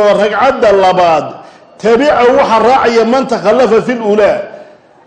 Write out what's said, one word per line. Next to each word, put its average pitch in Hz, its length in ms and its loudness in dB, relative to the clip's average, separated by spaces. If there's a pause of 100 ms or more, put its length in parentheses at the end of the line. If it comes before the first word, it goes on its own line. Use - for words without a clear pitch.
(140)
ragcadda 214 580 0
labaad, 180 520 2 (540)
tabicahu 247 580 0
waxaa 226 220 0
raacaya 233 460 0
man 247 220 -2
takhallafa 214 560 0
fi 170 120 -6
luulaa, 208 440 0 (680)